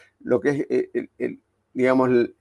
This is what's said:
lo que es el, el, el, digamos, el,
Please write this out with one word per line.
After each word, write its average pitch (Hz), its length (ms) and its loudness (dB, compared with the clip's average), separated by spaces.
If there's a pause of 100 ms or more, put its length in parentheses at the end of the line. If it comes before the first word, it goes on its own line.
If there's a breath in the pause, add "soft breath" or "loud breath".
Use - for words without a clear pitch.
(240 soft breath)
lo 120 160 0
que - 80 -2
es 143 200 -2
el, 127 240 -2
el, 117 260 -6
el, 120 220 -8 (320)
digamos, 131 360 2
el, 120 320 2